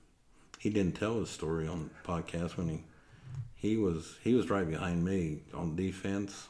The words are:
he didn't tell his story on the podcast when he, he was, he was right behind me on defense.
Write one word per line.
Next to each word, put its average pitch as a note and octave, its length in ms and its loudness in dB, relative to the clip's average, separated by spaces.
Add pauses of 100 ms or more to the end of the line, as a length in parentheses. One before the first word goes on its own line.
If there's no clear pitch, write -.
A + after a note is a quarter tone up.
(600)
he G#2+ 100 0
didn't G2 260 4
tell A2 240 0
his E2 100 -2
story D#2+ 380 -2
on D#2+ 220 -4 (140)
the - 80 -12
podcast E2+ 460 -2
when F2 120 0
he, D#2 140 -4 (720)
he G#2+ 220 2
was, F2 460 0
he A2+ 100 6
was G#2 160 6
right G2 180 4
behind E2+ 360 2
me E2+ 360 2 (140)
on D#2 220 -2
defense. G2 760 -2